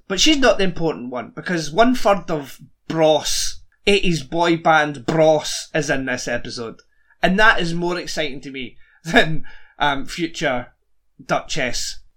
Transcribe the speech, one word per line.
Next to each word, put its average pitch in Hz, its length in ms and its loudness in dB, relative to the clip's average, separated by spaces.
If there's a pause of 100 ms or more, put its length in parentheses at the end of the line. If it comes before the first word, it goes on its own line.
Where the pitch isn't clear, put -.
but 190 140 -4
she's 294 180 4
not 233 200 6
the 196 60 2
important 156 460 -2
one, 120 240 -10
because 156 380 -6
one 240 240 4
third 202 340 0
of 143 300 -6 (260)
Bros 156 680 0 (320)
eighties 190 360 2
boy 170 340 0
band 151 500 2
Bros 156 680 2
is 156 160 -2
in 135 160 -2
this 123 220 -6
episode. 120 520 -8 (420)
And 185 160 2
that 220 220 6
is 170 140 -2
more 175 240 -2
exciting 147 440 -6
to 143 80 -14
me 131 260 -12 (140)
<laughs> - 140 -20
than, 160 400 2 (340)
um, 139 280 -2
future 147 640 -6 (560)
Duchess, - 760 -4 (160)